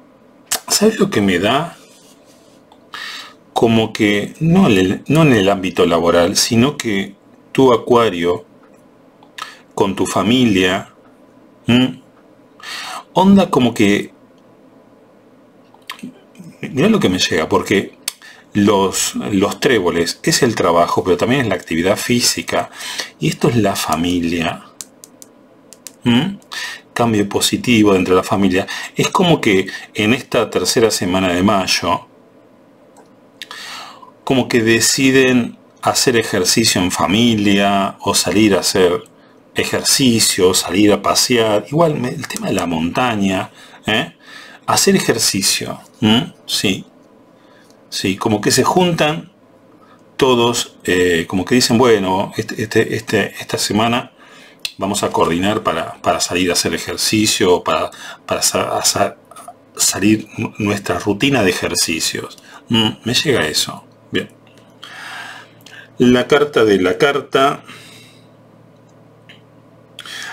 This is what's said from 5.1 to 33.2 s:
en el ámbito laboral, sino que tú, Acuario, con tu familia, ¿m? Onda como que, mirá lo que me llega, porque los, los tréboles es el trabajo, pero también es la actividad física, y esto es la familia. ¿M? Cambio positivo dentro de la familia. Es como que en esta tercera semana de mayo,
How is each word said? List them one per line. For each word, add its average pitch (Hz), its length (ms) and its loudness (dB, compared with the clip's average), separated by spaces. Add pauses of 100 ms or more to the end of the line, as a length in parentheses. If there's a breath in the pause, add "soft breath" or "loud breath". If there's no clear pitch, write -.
en 143 100 6
el 98 160 4
ámbito 95 380 0
laboral, 85 500 2
sino 127 400 2
que 117 380 -4 (380)
tú, 131 200 4
Acuario, 98 720 0 (1300 loud breath)
con 98 200 0
tu 95 120 -2
familia, 98 840 0 (760)
¿m? 123 360 0 (1120 loud breath)
Onda 190 360 4
como 123 240 2
que, 101 360 0 (2500)
mirá 151 260 0
lo 220 100 4
que 95 120 2
me 90 80 0
llega, 80 300 -2
porque 95 500 0 (560 loud breath)
los, 98 600 0
los 101 460 -2
tréboles 87 600 0
es 160 200 0
el 117 120 2
trabajo, 87 500 2
pero 87 140 2
también 131 240 0
es 113 60 -2
la 95 60 -2
actividad 85 420 -2
física, - 720 -2 (500 loud breath)
y 151 80 0
esto - 200 -2
es 120 80 0
la 101 200 0
familia. 85 880 -2 (1400)
¿M? 123 340 -2 (560 loud breath)
Cambio 107 340 0
positivo 104 640 2
dentro 92 220 2
de 92 60 4
la - 60 -4
familia. 98 400 0 (300 loud breath)
Es - 140 -2
como 170 300 2
que 95 260 2 (280 loud breath)
en 110 200 2
esta 120 360 -4
tercera 107 400 0
semana 92 380 -2
de 87 140 0
mayo, 92 640 0 (2250 loud breath)